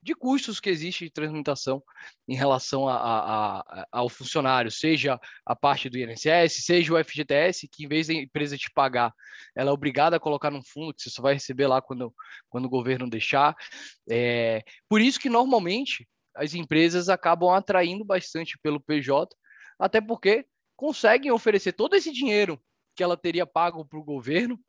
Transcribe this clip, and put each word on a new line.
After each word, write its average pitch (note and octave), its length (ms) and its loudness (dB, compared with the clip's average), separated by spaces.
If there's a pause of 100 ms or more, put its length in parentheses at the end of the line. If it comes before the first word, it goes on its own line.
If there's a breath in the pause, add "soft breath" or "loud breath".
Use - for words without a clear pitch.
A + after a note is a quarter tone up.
de D#4 120 -6
custos B3+ 460 -2
que G3+ 100 -4
existe F3 340 -4
de D#3+ 60 -14
transmutação D3 720 -4 (440 loud breath)
em - 80 -6
relação C3+ 540 0
a, B2+ 60 0
a, G#2+ 680 -2
a, - 320 -14
ao B2 160 -2
funcionário, C3 640 0
seja C#3+ 500 0 (240 loud breath)
a - 100 -2
parte C3+ 360 0
do B2 80 -8
I B2+ 60 -4
N A#2 100 -10
S A2+ 120 -6
S, E3 360 4
seja E3+ 320 2
o - 20 6
F D#3+ 180 0
G D3 80 -6
T C#3+ 120 -2
S, D#3+ 340 0
que - 160 -18
em - 20 -14
vez D3+ 200 0
da D#3+ 80 -2
empresa C#3+ 420 -4
te - 140 -10
pagar, B2 420 2 (420 loud breath)
ela C3+ 140 0
é C#3+ 60 2
obrigada C#3+ 420 2
a - 20 2
colocar D3 320 -2
num C#3+ 120 -10
fundo D3+ 320 -12
que - 80 -16
você B2 80 -12
só - 100 -12
vai C#3 140 2
receber C#3 320 -2
lá C3 160 2
quando, B2 320 -10 (340 loud breath)
quando B2 160 -6
o - 60 -6
governo B2+ 400 -2
deixar. C#3 440 0 (560 loud breath)
É, A#2 540 0 (240 loud breath)
por G#3+ 140 4
isso C4 180 2
que C4+ 80 -2
normalmente A#3 800 0 (260)
as D3 200 -6
empresas E3+ 560 2
acabam F3 400 4
atraindo F#3 520 2
bastante F#3 600 -4
pelo D3 180 -2
P D3 220 -2
J, C#3 340 0 (420 loud breath)
até G#3 220 2
porque A3 460 0 (280)
conseguem C4+ 560 2
oferecer G#3 420 2
todo B3 220 0
esse E4+ 160 2
dinheiro G#3 480 0 (380)
que - 60 -2
ela F3 160 0
teria E3+ 260 0
pago E3 400 -2
pro D3+ 180 -14
governo D3 560 -2 (100)